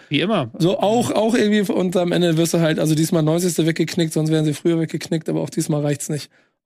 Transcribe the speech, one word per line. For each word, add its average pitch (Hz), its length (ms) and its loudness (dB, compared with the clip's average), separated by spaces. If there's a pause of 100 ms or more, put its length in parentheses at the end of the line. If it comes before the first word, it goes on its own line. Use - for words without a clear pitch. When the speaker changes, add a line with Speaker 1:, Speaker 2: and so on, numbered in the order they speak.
Speaker 1:
Wie 147 120 0
immer. 185 360 -2
Speaker 2:
So 180 240 0
auch, 220 300 2
auch 220 240 0
irgendwie, 208 360 2
und 185 280 0
am 175 140 0
Ende 165 260 2
wirst 165 160 0
du 170 60 4
halt, 156 180 2
also 156 160 2
diesmal 160 280 2
neunzigste 165 440 0
weggeknickt, 165 480 -2
sonst 156 160 0
wären 156 160 2
sie 147 80 0
früher 170 260 0
weggeknickt, 160 480 -4
aber 160 140 -2
auch - 80 -6
diesmal 156 320 -2
reicht's 147 260 -4
nicht. 151 220 -8 (360)